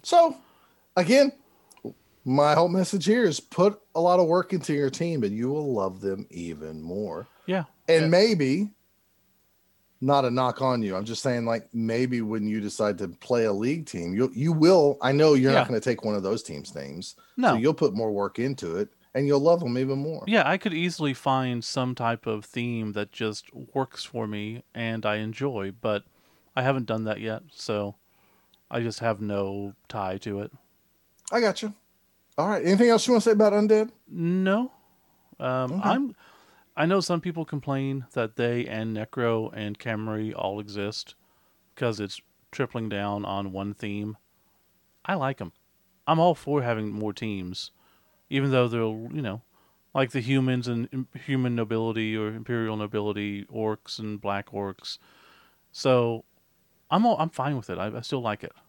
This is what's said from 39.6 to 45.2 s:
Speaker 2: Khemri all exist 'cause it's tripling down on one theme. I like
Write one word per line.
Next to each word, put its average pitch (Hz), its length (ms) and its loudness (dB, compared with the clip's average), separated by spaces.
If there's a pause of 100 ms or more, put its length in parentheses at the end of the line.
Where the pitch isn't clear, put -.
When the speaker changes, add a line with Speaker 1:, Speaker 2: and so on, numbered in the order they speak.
Speaker 2:
Khemri 110 560 -4
all 98 240 -4
exist 104 560 -8 (600)
'cause 113 240 -2
it's 101 220 -8 (300)
tripling 120 360 -6
down 101 380 -4
on 98 260 -6
one 98 220 -6
theme. 104 420 -8 (880)
I 190 120 -2
like 139 260 -4